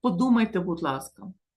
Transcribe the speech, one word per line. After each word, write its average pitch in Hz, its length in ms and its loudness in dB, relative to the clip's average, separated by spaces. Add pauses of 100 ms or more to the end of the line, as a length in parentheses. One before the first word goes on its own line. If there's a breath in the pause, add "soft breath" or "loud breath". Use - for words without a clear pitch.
Подумайте, 220 580 2
будь 170 220 -4
ласка, 135 500 -6 (240)